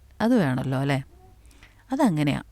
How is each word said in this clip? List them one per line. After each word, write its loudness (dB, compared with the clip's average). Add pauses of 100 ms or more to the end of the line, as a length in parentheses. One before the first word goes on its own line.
(220)
അത് 2
വേണമല്ലോ 0
അല്ലേ? -2 (880)
അതങ്ങനെയാ. 0 (100)